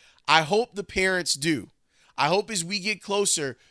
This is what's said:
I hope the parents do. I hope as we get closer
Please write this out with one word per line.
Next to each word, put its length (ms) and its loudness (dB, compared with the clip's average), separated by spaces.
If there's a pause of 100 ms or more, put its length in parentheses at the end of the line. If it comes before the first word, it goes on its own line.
(280)
I 140 6
hope 320 0
the 100 -8
parents 520 0
do. 340 -2 (480)
I 120 2
hope 200 0
as 140 -4
we 160 -6
get 220 -4
closer 560 -2 (140)